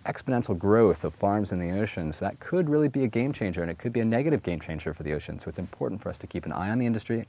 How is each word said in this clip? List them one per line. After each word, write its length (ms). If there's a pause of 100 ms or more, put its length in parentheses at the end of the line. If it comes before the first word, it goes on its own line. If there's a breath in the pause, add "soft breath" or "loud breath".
exponential 540
growth 440
of 120
farms 360
in 80
the 120
oceans, 500
that 200
could 280
really 200
be 160
a 40
game 240
changer, 300
and 80
it 80
could 140
be 80
a 40
negative 380
game 180
changer 320
for 100
the 120
ocean. 240
So 100
it's 100
important 440
for 80
us 80
to 80
keep 180
an 80
eye 180
on 80
the 60
industry, 440